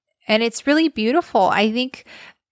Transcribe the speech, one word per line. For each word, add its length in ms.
and 160
it's 240
really 220
beautiful. 540
I 280
think 340